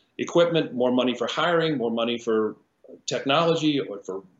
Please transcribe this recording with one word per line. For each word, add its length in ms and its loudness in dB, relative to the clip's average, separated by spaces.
equipment, 560 2
more 160 2
money 240 2
for 100 -4
hiring, 520 0
more 120 -2
money 300 -2
for 360 0
technology 720 0
or 240 -6
for 180 -8